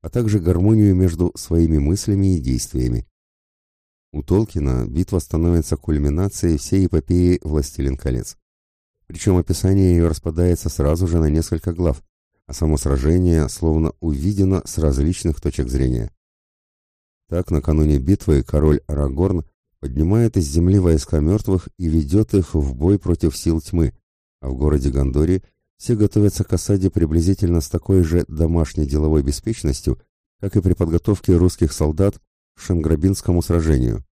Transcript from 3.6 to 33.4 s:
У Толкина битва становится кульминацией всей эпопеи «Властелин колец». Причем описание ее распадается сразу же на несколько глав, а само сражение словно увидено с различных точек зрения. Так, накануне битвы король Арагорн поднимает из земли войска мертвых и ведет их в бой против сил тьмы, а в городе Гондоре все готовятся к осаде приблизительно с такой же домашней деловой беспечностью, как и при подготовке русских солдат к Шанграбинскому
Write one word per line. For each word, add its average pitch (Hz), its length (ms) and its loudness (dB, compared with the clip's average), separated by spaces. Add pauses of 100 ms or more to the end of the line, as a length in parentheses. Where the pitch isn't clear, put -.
У 73 100 -8
Толкина 71 640 0
битва 85 320 -2
становится 82 580 0
кульминацией 78 840 -2
всей 95 280 0
эпопеи 87 560 0
«Властелин 71 540 -4
колец». - 400 -6 (720)
Причем 90 300 0
описание 92 580 2
ее 85 140 4
распадается 82 600 -2
сразу 78 380 -2
же 82 120 0
на 78 100 2
несколько 80 440 -2
глав, 82 300 -2 (440)
а 67 60 -16
само 78 240 0
сражение 78 720 0
словно 80 520 -2
увидено 95 640 -2
с - 140 -10
различных 78 640 0
точек 71 280 -4
зрения. 62 420 -2 (1160)
Так, 87 220 -4
накануне 76 480 2
битвы 71 440 0
король 76 440 2
Арагорн 73 580 -2 (360)
поднимает 82 560 0
из 85 100 0
земли 87 320 2
войска 80 420 2
мертвых 92 480 0 (100)
и 85 100 -4
ведет 82 460 0
их 95 200 0
в 69 200 0
бой 87 240 2
против 85 380 -2
сил 80 240 -2
тьмы, 82 340 -2 (460)
а 67 80 -10
в 65 80 -6
городе 71 340 0
Гондоре 69 520 0 (360)
все - 180 -2
готовятся 104 480 0
к - 80 -6
осаде 95 380 0
приблизительно 85 720 0
с - 80 -8
такой 90 360 2
же 82 240 0
домашней 80 580 -2
деловой 76 360 0
беспечностью, 71 800 -4 (400)
как 98 160 -4
и 101 40 2
при 90 140 2
подготовке 87 640 0
русских 87 360 2
солдат 80 480 -2 (340)
к - 60 -20
Шанграбинскому 85 840 0